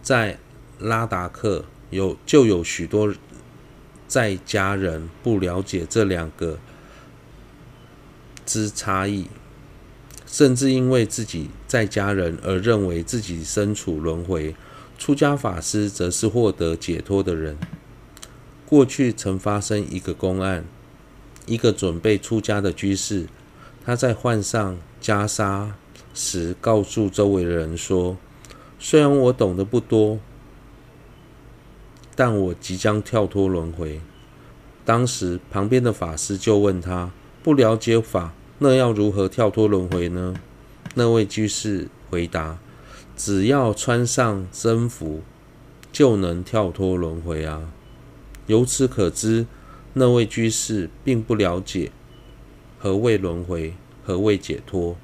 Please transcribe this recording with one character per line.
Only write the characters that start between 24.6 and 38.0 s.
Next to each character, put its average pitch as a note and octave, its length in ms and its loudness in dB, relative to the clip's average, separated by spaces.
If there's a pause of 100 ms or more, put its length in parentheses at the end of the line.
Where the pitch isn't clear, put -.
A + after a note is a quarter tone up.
袈 G#2 260 0
裟 G2+ 440 -2 (420)
时 F2 460 -4
告 A2 220 4
诉 G2+ 280 0
周 G2+ 180 2
围 F#2+ 160 2
的 E2+ 60 -2
人 E2 260 -2
说 F2+ 400 0 (600)
：“虽 - 200 4
然 C#3+ 200 6
我 B2+ 140 4
懂 G2 240 2
得 G2 80 0
不 A2 160 0
多， G#2+ 400 2 (1900)
但 B2 200 2
我 F#2 200 2
即 - 220 -8
将 G#2+ 260 0
跳 G#2+ 240 0
脱 G2 220 2
轮 E2 240 -2
回。” D#2+ 280 -8 (840)
当 A#2 200 2
时 F2+ 320 -4 (120)
旁 G2+ 180 -2
边 B2+ 140 4
的 A#2 100 2
法 E2 240 -4
师 G2 220 -4
就 G#2 200 4
问 G2 220 2
他 F2+ 300 -6 (320)
：“不 D#3 100 4
了 A#2 240 6
解 A2+ 240 2